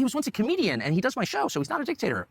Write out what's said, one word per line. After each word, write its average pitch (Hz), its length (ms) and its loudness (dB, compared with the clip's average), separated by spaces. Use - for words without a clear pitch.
he 269 80 6
was - 100 -4
once 294 140 -2
a - 80 -8
comedian, 233 440 2
and 143 120 0
he 185 100 2
does 262 140 -2
my 185 140 0
show, 139 180 0
so - 80 -2
he's 143 140 -4
not 294 120 -2
a - 60 -6
dictator. 135 280 -2